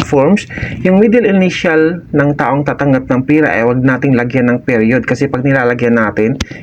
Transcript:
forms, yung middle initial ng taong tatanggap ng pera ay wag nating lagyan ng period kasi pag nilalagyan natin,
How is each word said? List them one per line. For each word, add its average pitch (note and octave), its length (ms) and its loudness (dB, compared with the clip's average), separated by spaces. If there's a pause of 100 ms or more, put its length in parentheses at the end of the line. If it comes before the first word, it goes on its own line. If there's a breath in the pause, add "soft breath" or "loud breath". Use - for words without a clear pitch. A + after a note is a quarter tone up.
forms, D3+ 400 2 (400 loud breath)
yung F#3+ 160 4
middle A3+ 240 4
initial F3 720 0 (140)
ng C#3+ 160 2 (100)
taong C#3 240 0
tatanggap C3+ 460 0
ng C3 160 0
pera D3+ 260 2
ay A2 160 0
wag B2+ 140 0
nating C3 340 0
lagyan B2 380 0
ng B2 100 -4
period A#2 400 0
kasi C3 240 -2
pag B2+ 160 -4
nilalagyan A#2+ 540 0
natin, A2 400 0 (260 loud breath)